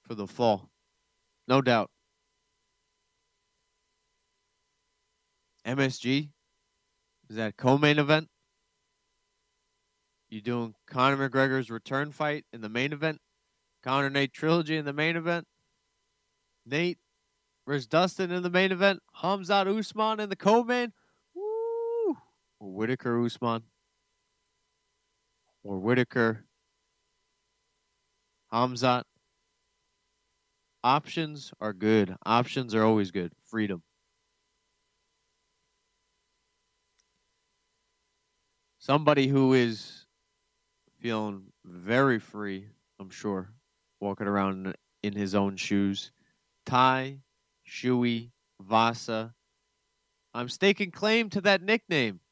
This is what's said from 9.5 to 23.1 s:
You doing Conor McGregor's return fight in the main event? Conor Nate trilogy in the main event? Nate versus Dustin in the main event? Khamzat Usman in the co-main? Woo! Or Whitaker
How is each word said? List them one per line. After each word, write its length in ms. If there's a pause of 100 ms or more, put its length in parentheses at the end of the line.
You 100
doing 340 (120)
Conor 420
McGregor's 420
return 420
fight 420
in 80
the 80
main 240
event? 260 (600)
Conor 260
Nate 240
trilogy 460
in 80
the 80
main 220
event? 300 (1160)
Nate 340 (680)
versus 200
Dustin 440
in 120
the 80
main 220
event? 280 (220)
Khamzat 440
Usman 540
in 80
the 80
co-main? 560 (420)
Woo! 840 (440)
Or 120
Whitaker 520